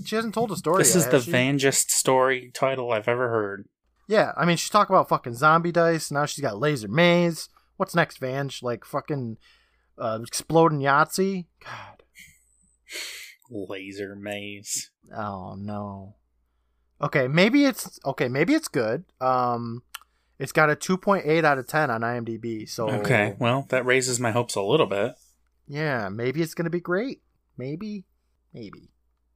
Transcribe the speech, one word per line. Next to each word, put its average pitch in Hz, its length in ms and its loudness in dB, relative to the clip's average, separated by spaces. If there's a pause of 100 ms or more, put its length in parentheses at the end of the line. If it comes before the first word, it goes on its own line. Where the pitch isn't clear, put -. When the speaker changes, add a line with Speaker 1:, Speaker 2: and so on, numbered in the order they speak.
Speaker 1:
she 214 100 -4
hasn't 226 180 -2
told 226 180 -2
a 175 60 -6
story 175 260 2
Speaker 2:
This - 120 6
Speaker 1:
yet, - 20 6
Speaker 2:
is 165 80 6
Speaker 1:
has 123 60 -2
Speaker 2:
the 143 100 6
Speaker 1:
she? 120 100 -6
Speaker 2:
Vangeist 135 600 2
story 131 600 2
title 131 380 -2
I've 107 160 0
ever 120 220 0
heard. 101 380 -2 (400)
Speaker 1:
Yeah, 185 280 2
I 143 100 0
mean, 170 120 2
she's - 140 -4
talking 202 240 4
about 160 140 6
fucking 131 260 -2
zombie 160 360 4
dice, 165 400 2
now 143 140 0
she's - 160 -6
got 113 160 -2
Laser 123 300 0
Maze. 170 600 4 (300)
What's - 180 -2
next, 170 240 0
Vange? 135 440 -6
Like, 120 200 -4
fucking, 135 540 -6 (600)
uh, 113 280 -4
exploding 160 540 2
Yahtzee? 165 680 2 (180)
God. - 400 -18 (1500)
Speaker 2:
Laser 98 680 -10
Maze. 101 760 -10 (240)
Speaker 1:
Oh, 98 400 -8
no. 101 600 -10 (880)
Okay, 143 260 0
maybe 214 380 4
it's, - 400 -4
okay, 135 220 -2
maybe 147 260 2
it's 311 140 -2
good. 127 360 -2 (160)
Um, 120 640 -2 (560)
it's 135 120 -8
got 160 180 4
a 147 60 2
two 185 220 -2
point 190 280 0
eight 160 200 2
out 143 120 4
of 123 100 -8
ten 151 220 0
on 113 140 -2
I 120 140 -2
M 117 80 -8
D 113 120 -8
B, 113 280 -8
so 110 240 -6
Speaker 2:
Okay, 104 500 0
well, 127 300 0
that 127 160 0
raises 127 340 2
my 120 120 0
hopes 120 240 -2
a 104 60 -2
little 123 260 4
bit. 101 260 -2 (540)
Speaker 1:
Yeah, 143 420 -4
maybe 123 320 -4
it's 156 120 -6
gonna 170 160 -4
be 175 100 -2
great. 190 420 -4 (360)
Maybe. 185 480 -10 (480)
Maybe. - 360 -18 (460)